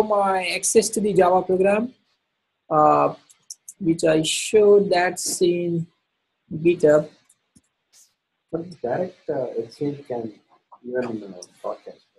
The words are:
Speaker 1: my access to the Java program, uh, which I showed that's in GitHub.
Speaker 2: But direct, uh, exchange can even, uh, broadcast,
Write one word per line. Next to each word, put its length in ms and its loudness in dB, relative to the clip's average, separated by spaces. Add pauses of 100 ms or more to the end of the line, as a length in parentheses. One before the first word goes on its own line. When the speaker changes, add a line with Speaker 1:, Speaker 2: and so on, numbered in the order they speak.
Speaker 1:
my 380 0 (120)
access 320 0
to 100 -6
the 140 -2
Java 280 4
program, 520 0 (760)
uh, 440 4 (680)
which 240 -2
I 200 2
showed 680 4
that's 520 -2
in 460 -2 (760)
GitHub. 440 4 (1400)
Speaker 2:
But 120 -6 (180)
direct, 480 -6
uh, 180 -4 (160)
exchange 420 -8
can 280 -8 (520)
even, 380 -6 (100)
uh, 80 -18 (200)
broadcast, 420 -12 (160)